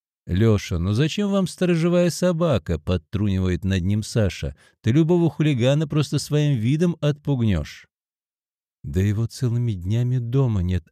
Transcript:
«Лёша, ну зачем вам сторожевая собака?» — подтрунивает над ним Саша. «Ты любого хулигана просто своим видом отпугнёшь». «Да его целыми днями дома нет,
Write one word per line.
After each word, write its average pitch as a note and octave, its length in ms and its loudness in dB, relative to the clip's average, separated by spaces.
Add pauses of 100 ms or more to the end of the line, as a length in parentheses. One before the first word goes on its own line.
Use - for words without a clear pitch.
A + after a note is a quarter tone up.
(260)
«Лёша, G2 540 2
ну F#2+ 140 0
зачем D#3+ 380 -2
вам F#3+ 160 0
сторожевая F3 640 0
собака?» — D#3+ 680 0
подтрунивает F#2 880 -2
над F#2+ 180 0
ним G#2 200 0
Саша. F#2 520 -2 (260)
«Ты A2 100 0
любого E3 380 4
хулигана D3 580 0
просто D3 320 -2
своим D3 380 0
видом D#3 440 0
отпугнёшь». A#2+ 840 -2 (960)
«Да D2 180 -2
его G#2 240 0
целыми A#2+ 480 -2
днями A2+ 440 -2
дома A#2+ 440 0
нет, F2 300 -2